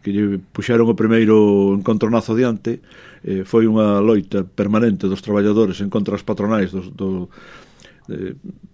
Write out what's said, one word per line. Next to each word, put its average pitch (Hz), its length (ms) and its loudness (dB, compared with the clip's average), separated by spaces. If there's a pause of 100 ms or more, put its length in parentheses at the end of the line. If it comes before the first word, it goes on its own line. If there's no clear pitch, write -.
que 101 160 -6
lle 101 240 -2
puxeron 117 480 0
o 110 80 0
primeiro 107 800 4
encontronazo 110 560 -2
diante, 117 480 -2 (400)
eh, 95 240 -6
foi 113 240 2
unha 107 320 2
loita 101 480 0
permanente 104 640 0
dos 95 80 -6
traballadores 104 640 0
en 98 80 -6
contra 101 240 -2
das - 80 -14
patronais 101 480 -2
dos, 95 240 -10
do, 95 320 -6 (800)
eh, - 240 -10 (420)